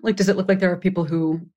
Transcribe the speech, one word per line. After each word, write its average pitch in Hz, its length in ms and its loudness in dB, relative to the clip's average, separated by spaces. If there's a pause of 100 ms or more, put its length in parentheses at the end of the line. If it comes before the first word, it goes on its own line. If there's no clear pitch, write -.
Like, 220 120 0
does 190 140 2
it 196 80 2
look 190 100 -2
like 190 120 2
there 185 120 2
are 175 60 -2
people 180 280 -2
who 160 360 -2 (160)